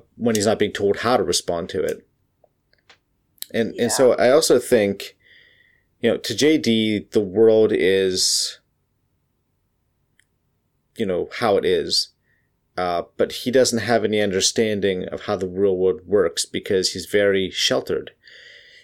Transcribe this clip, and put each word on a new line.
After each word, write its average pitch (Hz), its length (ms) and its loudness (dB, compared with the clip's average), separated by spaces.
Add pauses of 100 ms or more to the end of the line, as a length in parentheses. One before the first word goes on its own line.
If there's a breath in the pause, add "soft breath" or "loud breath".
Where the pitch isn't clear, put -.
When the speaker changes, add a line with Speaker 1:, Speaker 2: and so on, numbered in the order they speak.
(160)
Speaker 1:
when 113 180 0
he's 104 120 -2
not 107 120 0
being 104 140 -2
told 101 260 -2
how 120 180 2
to 107 60 -2
respond 87 480 -4
to 85 120 -4
it. 78 240 -6 (1500)
And, 110 240 -4
and 117 140 -2
so 127 200 4
Speaker 2:
Yeah. - 140 2
Speaker 1:
I 123 60 4
also 151 280 4
think – 104 580 0 (840 soft breath)
you 117 100 0
know, 90 80 0
to - 180 -8
J 147 220 2
D, 110 540 0
the 110 80 2
world 110 540 4
is, 95 840 0 (2500)
you 113 100 -4
know, 85 220 -4 (100)
how 104 180 2
it 87 80 0
is. 85 440 -2 (680)
Uh, 87 260 -2 (140)
but - 160 0
he - 180 -6
doesn't 120 300 2
have 107 240 0
any 107 160 0
understanding 98 880 0
of - 140 -10
how 104 140 -4
the 92 100 -6
real 95 300 0
world 92 300 0
works 90 380 0
because 92 480 -2
he's 90 140 -10
very 98 440 2
sheltered. - 600 -4 (720 loud breath)